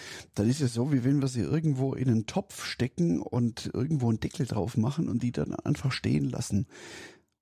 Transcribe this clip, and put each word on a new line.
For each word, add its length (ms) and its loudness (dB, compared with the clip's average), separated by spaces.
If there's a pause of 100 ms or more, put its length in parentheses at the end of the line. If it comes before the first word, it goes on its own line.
(360)
dann 140 2
ist 120 0
es 120 2
so, 180 0
wie 120 2
wenn 180 4
wir 60 2
sie 140 -2
irgendwo 520 0
in 160 2
einen 160 4
Topf 380 -6
stecken 580 0
und 520 -2
irgendwo 360 2
einen 100 2
Deckel 260 -4
drauf 320 -2
machen 320 0
und 140 -2
die 80 0
dann 220 -2
einfach 380 -2
stehen 380 0
lassen. 380 -2 (760)